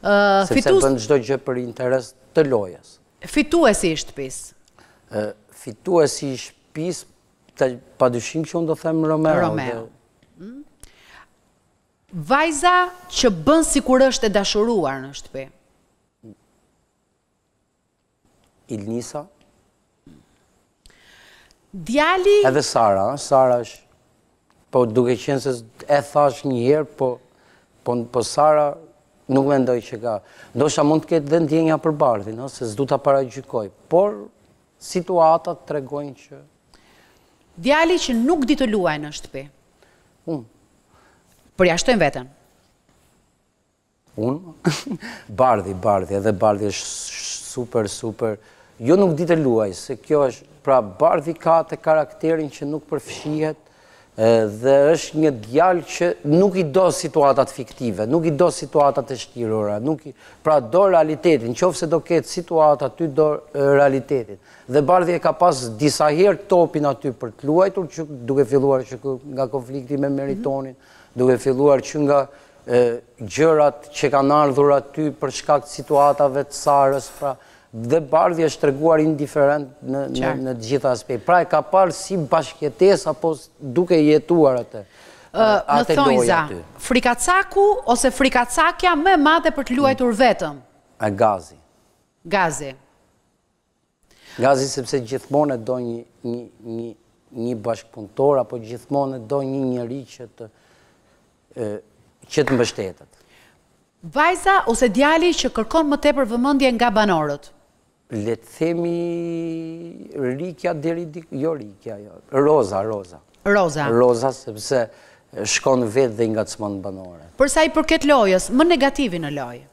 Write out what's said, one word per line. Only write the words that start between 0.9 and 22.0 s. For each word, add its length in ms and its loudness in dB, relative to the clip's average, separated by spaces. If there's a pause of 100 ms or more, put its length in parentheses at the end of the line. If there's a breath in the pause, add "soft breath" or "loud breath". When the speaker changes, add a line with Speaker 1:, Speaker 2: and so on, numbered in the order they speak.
Speaker 2:
çdo 220 0
gjë 200 -2
për 200 -6
interes 560 -4 (200)
të 100 4
lojës. 540 -4 (240)
Speaker 1:
Fituesi 720 2
i 40 -4
shtëpisë. 560 -14 (600 soft breath)
Speaker 2:
Ë, 200 -6 (180)
fituesi 840 -2
i 40 -8
shtëpisë, 680 -12 (520)
ta-, 220 0 (200)
padyshim 460 -2
që 100 -16
unë 120 -2
do 80 -2
them 300 -2
Romeo, 360 0
Speaker 1:
Romeo. 480 -4 (500)
Speaker 2:
dhe 60 -20
Speaker 1:
Mm. 180 -20 (1500 soft breath)
Vajza 760 2 (180)
që 220 2 (140)
bën 200 4
sikur 360 2
është 240 2
e 40 2
dashuruar 720 0
në 120 -16
shtëpi. 360 -16 (3250)
Speaker 2:
Ilnisa. 580 -10 (2500 soft breath)
Speaker 1:
Djali 680 2